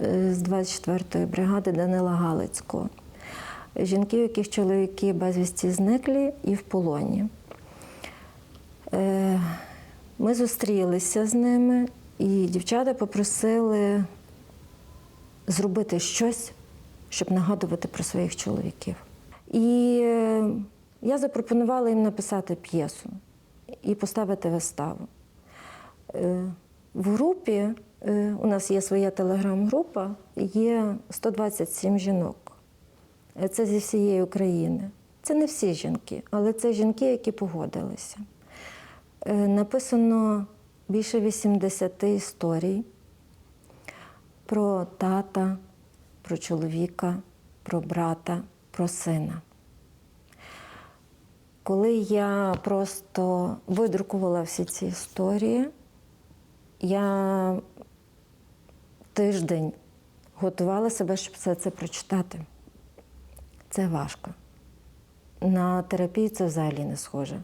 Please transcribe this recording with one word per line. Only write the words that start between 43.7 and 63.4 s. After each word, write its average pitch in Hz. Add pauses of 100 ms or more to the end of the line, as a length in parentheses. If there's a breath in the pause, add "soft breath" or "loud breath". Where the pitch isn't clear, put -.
про 202 (120)
тата, 190 (640)
про 170
чоловіка, 170 (460)
про 170
брата, 170 (300)
про 175
сина. 160 (2250 loud breath)
Коли 202
я 202
просто 185 (100)
видрукувала 190
всі 170
ці -
історії, 208 (1120)
я 190 (1600)
тиждень 170 (640)
готувала 190
себе, 190
щоб -
все 180
це 185
прочитати. 175 (1300)